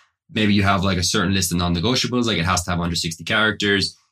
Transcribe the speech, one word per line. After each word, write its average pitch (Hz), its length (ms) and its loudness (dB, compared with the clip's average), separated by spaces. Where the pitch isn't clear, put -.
maybe 107 220 2
you 101 100 4
have, 98 200 2
like, 95 140 0
a 90 60 -2
certain 95 300 0
list 92 180 0
of 87 80 0
non-negotiables, 113 640 0
like, 107 120 0
it 82 60 -2
has 90 200 0
to 92 80 -4
have 85 100 -2
under 85 140 -2
sixty 82 280 -6
characters. 104 720 0